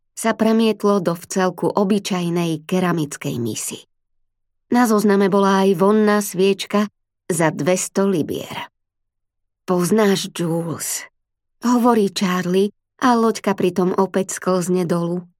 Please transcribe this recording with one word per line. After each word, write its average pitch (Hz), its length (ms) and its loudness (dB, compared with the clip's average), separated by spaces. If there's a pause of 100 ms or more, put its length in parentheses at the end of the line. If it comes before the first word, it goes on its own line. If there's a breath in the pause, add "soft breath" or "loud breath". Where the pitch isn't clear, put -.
(180)
sa 220 160 -2
premietlo 220 640 2
do 170 160 -2
vcelku 180 560 -2
obyčajnej 175 960 -2
keramickej 170 720 -2
misy. - 480 -8 (800)
Na 240 240 2
zozname 202 400 4
bola 196 320 2
aj 190 160 4
vonná 208 400 4
sviečka 196 720 -2 (400)
za 160 240 0
dvesto 185 560 -2
libier. - 560 -6 (960)
„Poznáš 190 720 2
Jules?“, 165 720 -6 (560)
hovorí 233 480 4
Charlie 185 640 0 (240)
a 247 160 4
loďka 220 400 0
pritom 190 400 0
opäť 190 480 -2
sklzne 185 400 0
dolu 170 400 -2 (180)